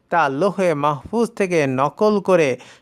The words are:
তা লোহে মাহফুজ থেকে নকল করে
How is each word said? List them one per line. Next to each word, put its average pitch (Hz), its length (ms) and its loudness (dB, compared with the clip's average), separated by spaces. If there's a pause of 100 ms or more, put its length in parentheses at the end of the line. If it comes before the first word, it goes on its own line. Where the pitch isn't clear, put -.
তা 160 200 0
লোহে 175 440 0
মাহফুজ 151 580 -2
থেকে 175 360 0
নকল 147 520 0
করে 170 380 2 (240)